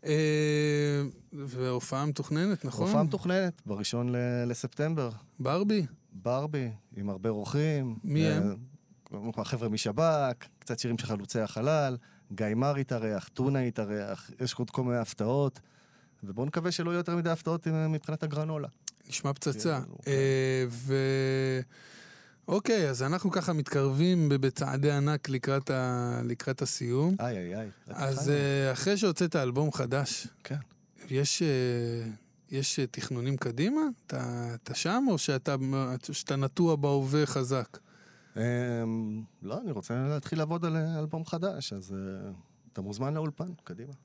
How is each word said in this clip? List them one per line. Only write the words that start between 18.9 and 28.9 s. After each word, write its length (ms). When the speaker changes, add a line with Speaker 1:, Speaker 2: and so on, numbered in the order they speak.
Speaker 1:
נשמע 240
פצצה. 480
Speaker 2:
כאילו, 160
Speaker 1:
אה, 640
ו-, 880
אוקיי, 420
אז 140
אנחנו 280
ככה 220
מתקרבים 760
ב-, 60
בצעדי 560
ענק 380
לקראת 400
ה-, 540
לקראת 380
הסיום. 580
Speaker 2:
איי, 180
איי, 180
איי, 140
רק 100
Speaker 1:
אז, 220
Speaker 2:
התחלנו. 180
Speaker 1:
אה, 340
אחרי 260